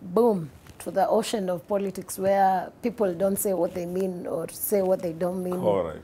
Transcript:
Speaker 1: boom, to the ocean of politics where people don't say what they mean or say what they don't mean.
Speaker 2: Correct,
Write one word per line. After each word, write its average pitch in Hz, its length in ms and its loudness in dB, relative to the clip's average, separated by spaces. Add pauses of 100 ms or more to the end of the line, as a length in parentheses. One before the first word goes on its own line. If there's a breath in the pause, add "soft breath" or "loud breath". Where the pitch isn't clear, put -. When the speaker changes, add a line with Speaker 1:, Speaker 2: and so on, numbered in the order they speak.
Speaker 1:
boom, 190 480 2 (300)
to - 120 -10
the 180 160 2
ocean 202 420 0
of 175 180 -4
politics 196 520 -4
where 190 500 4 (120)
people 214 320 0
don't 196 240 0
say 196 160 0
what 214 200 0
they 175 120 -6
mean 180 420 -4
or 160 220 -6
say - 320 -2
what 185 200 2
they 175 120 -4
don't 180 300 -4
mean. 180 180 -4
Speaker 2:
Correct, 90 420 0